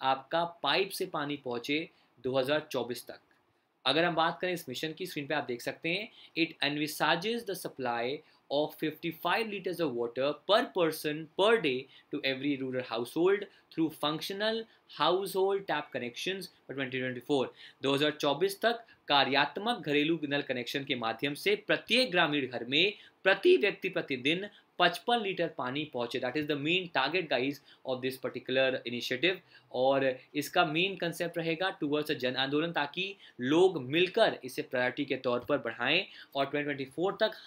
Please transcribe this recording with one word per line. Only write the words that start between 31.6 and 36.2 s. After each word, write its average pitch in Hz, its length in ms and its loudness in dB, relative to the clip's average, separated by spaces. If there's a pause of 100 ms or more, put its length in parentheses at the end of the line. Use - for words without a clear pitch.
towards 147 320 0
a - 20 0
जन 127 220 -2
आंदोलन, 143 360 0
ताकि 175 440 -4 (240)
लोग 160 420 4
मिलकर 170 600 2
इसे 131 180 -8
priority 127 440 0
के 135 120 -2
तौर 120 280 -2
पर 147 120 0
बढ़ाएं 127 480 -2 (300)